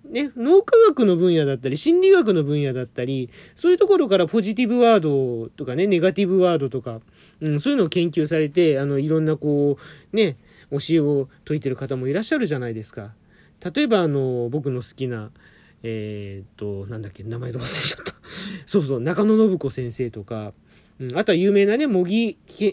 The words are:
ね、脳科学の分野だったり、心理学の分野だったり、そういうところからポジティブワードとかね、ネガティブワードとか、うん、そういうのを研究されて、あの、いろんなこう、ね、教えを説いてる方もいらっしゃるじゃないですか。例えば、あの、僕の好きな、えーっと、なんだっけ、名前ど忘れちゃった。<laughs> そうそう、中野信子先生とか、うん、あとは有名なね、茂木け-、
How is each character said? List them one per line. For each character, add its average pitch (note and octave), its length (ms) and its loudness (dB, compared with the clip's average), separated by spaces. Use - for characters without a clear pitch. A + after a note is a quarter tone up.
ね、 C#4 280 -4
脳 D4 260 4
科 - 160 2
学 B3+ 160 2
の F3+ 100 4
分 F3 180 4
野 D#3 120 2
だ C#3 80 0
っ C3+ 40 -2
た C3 120 -6
り、 C#3 80 -4
心 E4+ 240 2
理 F#4+ 100 6
学 B3 220 4
の D#3 100 2
分 D3 180 -2
野 C3+ 120 -2
だ B2 100 -6
っ - 20 -8
た B2 200 -6
り、 C3 240 -4
そ F4 140 0
う - 20 6
い F4+ 40 4
う - 20 4
と G4 100 4
こ G4+ 100 6
ろ C#4 120 0
か F#3+ 80 6
ら E3+ 100 2
ポ A3 140 0
ジ G3 140 -4
テ B3 80 0
ィ A3+ 40 2
ブ A#3+ 120 0
ワ A#3 180 6
ー - 20 0
ド C3 500 -2
と - 160 -12
か B2+ 100 -6
ね、 F#3 120 2
ネ F3 140 2
ガ F#3 100 4
テ G3+ 120 0
ィ F#3 40 2
ブ F#3 120 2
ワ F3 140 4
ー D#3+ 60 2
ド C3+ 80 -2
と A#2+ 140 -6
か、 A2+ 180 -10
う D#3 100 -4
ん、 D3 120 0
そ B3+ 80 -2
う - 20 2
い C#4+ 40 0
う B3+ 40 2
の F3+ 60 2
を - 20 0
研 E3+ 240 -2
究 D3+ 160 -2
さ D#3+ 100 -2
れ D#3 120 0
て、 D#3 280 2
あ C#3 80 -2
の、 C#3 140 -2
い D3+ 80 -2
ろ D#3 140 0
ん D#3 40 -2
な D#3 120 0
こ C#3+ 400 0
う、 - 40 -6
ね、 G3 200 0
教 C#3+ 80 -4
え E3 80 2
を C#3+ 300 0
説 D3+ 100 -4
い D3+ 60 -4
て C3+ 80 -6
る B2+ 80 -4
方 C3+ 180 -8
も B2+ 120 -6
い C#3 60 -2
ら F#3 60 -2
っ A3 40 -4
し D#4+ 100 -6
ゃ D4+ 40 2
る A#3+ 80 -2
じ D3 80 -4
ゃ C3 60 -4
な B2 80 -8
い A#2 60 -8
で G#2+ 100 -10
す - 100 -20
か。 A2 200 -16
例 D4 100 0
え C#4 40 0
ば、 G#3+ 140 2
あ E3 60 2
の、 B2+ 440 -2
僕 C#3+ 180 -4
の B2 120 -4
好 - 140 -12
き C3 120 -6
な、 A2+ 240 -10
え G#2 640 -10
ー - 20 -20
っ - 20 -20
と、 G2+ 300 -8
な A2 100 -12
ん A2 40 -10
だ G2+ 80 -14
っ - 40 -18
け、 F#2+ 100 -20
名 A2+ 160 -10
前 B2 140 -10
ど B2 60 -8
忘 - 20 -10
れ B2 60 -8
ち - 300 -2
ゃ - 40 -18
っ - 20 -16
た。 - 100 -10
<laughs> F#3+ 280 -14
そ G3+ 120 0
う D#3 40 2
そ C3+ 140 -2
う、 - 20 -4
中 D#3+ 240 -2
野 G#3+ 140 4
信 G#3 200 4
子 C#3 120 -4
先 B2 240 -8
生 A#2+ 180 -6
と G#2 120 -12
か、 G#2+ 300 -10
う C3 80 -10
ん、 B2+ 100 -8
あ - 60 2
と G#3 80 2
は E3 40 4
有 G3 160 4
名 G3+ 140 4
な G#3 100 2
ね、 D4 120 0
茂 F#3 180 0
木 G#3+ 400 -2
け-、 G3+ 280 -2